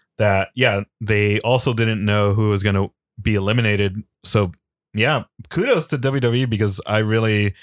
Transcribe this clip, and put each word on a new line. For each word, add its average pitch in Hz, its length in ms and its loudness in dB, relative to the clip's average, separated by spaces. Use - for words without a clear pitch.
that, 98 360 2
yeah, 113 280 0
they 104 400 0
also 123 340 0
didn't 113 300 -2
know 104 280 2
who 107 180 2
was 98 120 -2
gonna 98 280 0
be 107 140 0
eliminated. 104 680 0
So 98 280 0
yeah, 123 260 0
kudos 190 380 0
to 143 100 -2
W 135 220 -2
W 123 220 0
E 131 40 0
because 104 400 -2
I 107 120 0
really 107 640 0